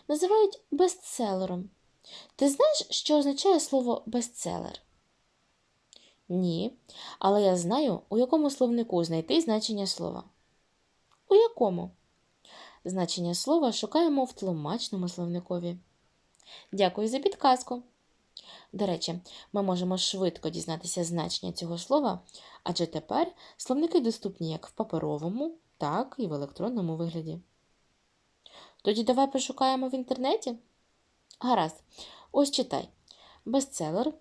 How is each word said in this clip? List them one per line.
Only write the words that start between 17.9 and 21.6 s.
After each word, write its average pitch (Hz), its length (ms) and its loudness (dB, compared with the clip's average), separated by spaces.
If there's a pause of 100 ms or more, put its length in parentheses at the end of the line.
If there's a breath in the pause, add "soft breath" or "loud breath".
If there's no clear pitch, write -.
До 202 140 -2
речі, 175 340 -2 (320 loud breath)
ми 202 100 0
можемо 185 360 0
швидко 180 500 -2
дізнатися 165 560 -6
значення 170 480 -4
цього 170 260 -8